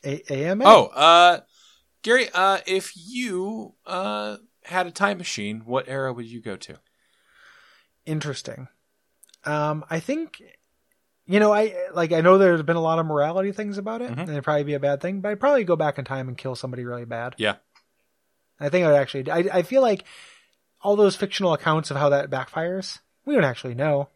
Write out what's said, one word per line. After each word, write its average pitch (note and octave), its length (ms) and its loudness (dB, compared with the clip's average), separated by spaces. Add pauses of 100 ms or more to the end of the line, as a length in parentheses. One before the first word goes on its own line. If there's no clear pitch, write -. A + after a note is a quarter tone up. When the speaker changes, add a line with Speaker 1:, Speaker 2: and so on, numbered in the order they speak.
Speaker 1:
A, C#3+ 180 -6 (100)
A C#3 160 -2
M G3 140 -2
A? C4+ 40 4
Speaker 2:
Oh, F#3+ 220 10
uh, E3+ 520 6 (640)
Gary, A#3+ 320 2
uh, F#3+ 320 2
if F#3+ 300 -4
you, G#3+ 800 -8 (100)
uh, G#3 520 -6 (260)
had F3+ 240 -4
a E3+ 40 -12
time G3 260 -2
machine, A2 480 -8
what B2+ 240 -4
era C3+ 240 -6
would A#2 140 -12
you A#2 140 -16
go G#2 140 -10
to? D2+ 220 -18 (1300)
Speaker 1:
Interesting. D3 640 -8 (760)
Um, D3+ 460 -4
I E3 100 -4
think, D#4 420 -8 (840)
you F#3+ 140 2
know, G#3 140 4
I, G#3+ 220 0 (180)
like, E3+ 200 0
I D#3+ 80 2
know F#3 160 4
there's F3 260 4
been E3 140 -2
a E3 40 -2
lot D#3+ 180 0
of E3 60 -2
morality D#3+ 460 -2
things G3+ 260 -8
about A3 240 -8
it, A#3+ 100 -10
Speaker 2:
Mm-hmm. A#2+ 100 -8
Speaker 1:
and F3 80 -8
it'd D3 140 -8
probably D3+ 200 0
be D3 120 -4
a C#3+ 40 -4
bad C#3 220 -2
thing, F#3+ 200 -6
but G#3 80 -4
I'd G#3 100 -6
probably C4+ 260 2
go E3+ 100 2
back D3+ 240 -2
in C3 60 -8
time C3+ 240 -8
and A#2+ 80 -10
kill C3 180 -8
somebody B2 300 -10
really A#2+ 200 -10
bad. A#2 320 -10
Speaker 2:
Yeah. G#2 180 -2 (1040)
Speaker 1:
I D3 100 -4
think F3+ 160 2
I D3+ 60 4
would C#3+ 80 6
actually, C3+ 300 -4
I, E3 80 -2 (220)
I - 40 0
feel C4 180 2
like G#3+ 220 0 (760)
all G#3 140 2
those G3+ 220 4
fictional F#3+ 360 0
accounts D#3 380 0
of C#3 60 -4
how C#3+ 120 2
that C#3 200 2
backfires, E3 680 -6 (260)
we C#4+ 100 -2
don't G#3 80 4
actually B2+ 320 -4
know. C#3+ 400 -2